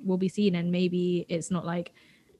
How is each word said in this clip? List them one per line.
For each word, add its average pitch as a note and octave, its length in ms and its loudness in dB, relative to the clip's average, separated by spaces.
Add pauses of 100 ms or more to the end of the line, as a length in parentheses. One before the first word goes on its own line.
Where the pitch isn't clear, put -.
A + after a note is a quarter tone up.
will F#3 140 0
be F#3+ 120 0
seen. G3+ 260 2
And E3+ 160 0
maybe F3+ 580 2
it's E3 220 -4
not F3 140 0
like E3+ 280 -6 (460)